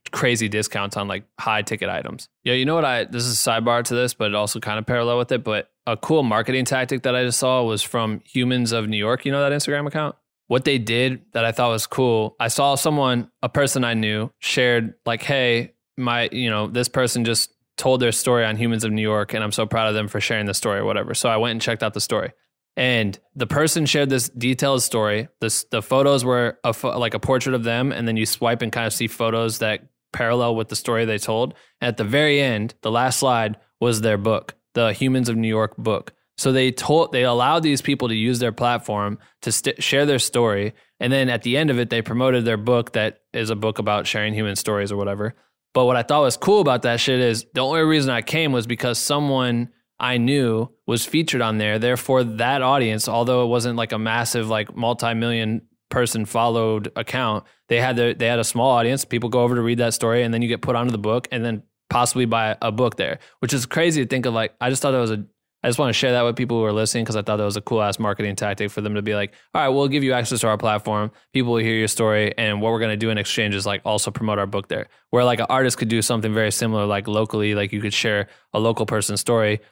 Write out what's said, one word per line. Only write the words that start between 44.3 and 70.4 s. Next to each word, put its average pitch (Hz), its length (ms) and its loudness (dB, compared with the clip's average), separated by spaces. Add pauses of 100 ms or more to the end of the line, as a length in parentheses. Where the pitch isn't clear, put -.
human 107 200 -2
stories 101 360 -2
or 101 60 -4
whatever. 101 360 -4 (400)
But 127 120 4
what 123 100 4
I 120 80 2
thought 151 180 4
was 131 160 2
cool 208 240 4
about 131 220 2
that 120 160 2
shit 127 200 2
is 117 360 0
the 127 60 0
only 151 200 2
reason 156 300 4
I 117 100 0
came 156 300 0
was 117 160 0
because 120 320 -2
someone 127 720 0 (300)
I 123 200 0
knew 120 500 2 (160)
was 117 220 -2
featured 156 340 0
on 110 160 0
there. 107 220 0
Therefore, 127 440 2
that 120 380 0
audience, 127 460 2
although 120 360 2
it 120 40 0
wasn't, 120 300 0
like, 113 140 -2
a 110 60 -4
massive, 113 500 -2
like, 110 280 -4
multi-million 117 880 -2 (260)
person 117 360 -2
followed 113 680 0
account, 113 500 -4 (220)
they 120 140 2
had 127 140 0
the, 120 200 2
they 117 120 0
had 120 100 2
a 113 60 0
small 123 260 2
audience. 123 360 2
People 120 240 -4
go 123 120 2
over 120 140 2
to 120 60 0
read 117 180 0
that 117 160 0
story, 117 260 2
and 117 100 0
then 113 120 0
you 117 40 -2
get 113 140 -2
put 123 140 0
onto 120 160 0
the 110 80 -2
book 110 320 -2
and 120 120 -4
then 113 200 -4 (260)
possibly 123 360 2
buy 113 360 0
a 117 100 -2
book 117 260 0
there, 71 200 -4 (220)
which 127 140 -2
is 123 120 -2
crazy 160 380 2
to 113 40 -4
think 127 200 -2
of. 117 80 -2
Like, 113 260 -2
I 123 80 0
just 131 140 -2
thought 143 80 2
that 131 80 2
was 117 100 0
a, 104 160 -4 (380)
I 123 60 2
just 123 100 -2
wanna 135 120 2
share 127 200 2
that 123 100 4
with 120 140 2
people 120 240 0
who 110 60 2
are 107 60 0
listening 110 320 0
'cause 110 120 -4
I 104 80 -2
thought 107 140 0
that 104 60 0
was 101 140 -2
a 104 40 -6
cool 113 200 0
ass 101 160 0
marketing 104 380 -2
tactic 104 340 -4
for - 100 -8
them 104 140 -4
to 104 80 -2
be 104 140 -2
like, 101 180 -4 (220)
"All 156 60 2
right, 139 80 2
we'll 139 180 2
give 139 160 0
you 131 100 2
access 120 280 -2